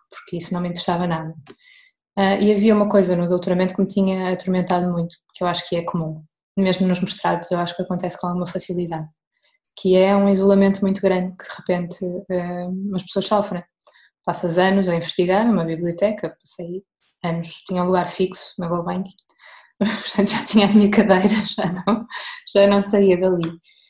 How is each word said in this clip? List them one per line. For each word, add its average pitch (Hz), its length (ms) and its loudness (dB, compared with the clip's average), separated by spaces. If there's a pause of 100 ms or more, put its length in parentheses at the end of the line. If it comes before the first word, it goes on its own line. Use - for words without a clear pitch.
porque - 280 -12
isso - 140 -6
não 180 100 -4
me 175 80 -4
interessava 175 360 -4
nada. 160 260 -4 (840)
Eh, 196 240 2
e 208 100 4
havia 214 240 4
uma 208 140 2
coisa 180 260 4
no 175 140 0
doutoramento 180 460 0
que 196 60 0
me 190 60 2
tinha 185 460 0
atormentado 180 580 0
muito, 170 240 -4 (180)
que - 100 -6
eu 180 40 0
acho 175 220 -4
que 180 60 -2
é 170 80 -2
comum, 156 400 -6 (340)
mesmo 185 300 2
nos 180 140 0
mestrados 170 500 -4
eu 175 80 0
acho 175 160 -4
que - 60 -8
acontece 180 380 -6
com 180 80 -6
alguma 175 200 -4
facilidade, 170 600 -6 (680)
que 185 180 2
é 190 200 6
um 202 140 4
isolamento 196 520 4
muito 196 200 0
grande 185 360 0
que - 80 -18
de - 120 -14
repente, 175 480 -4 (260)
eh, 175 360 -4 (280)
as 185 80 -4
pessoas 190 220 -4
sofrem. 202 380 -2 (600)
Passas 170 340 -2
anos 190 300 4
a 175 80 0
investigar 180 500 0
numa 190 200 2
biblioteca, 170 760 -4
passei 180 420 -12 (400)
anos, 170 440 -6
tinha 180 160 -2
um 180 40 0
lugar 180 200 2
fixo - 500 -4
na 175 120 -6
Gulbenkian, 180 440 -6 (320)
<laughs> - 340 -20
portanto 208 520 -2
já - 140 -4
tinha 208 220 4
a 202 60 2
minha 208 160 6
cadeira, 196 380 4 (180)
já - 260 -4 (140)
não, 226 220 -2 (460)
já 202 140 6
não 202 140 4
saía 196 380 4
dali. 175 320 0 (380)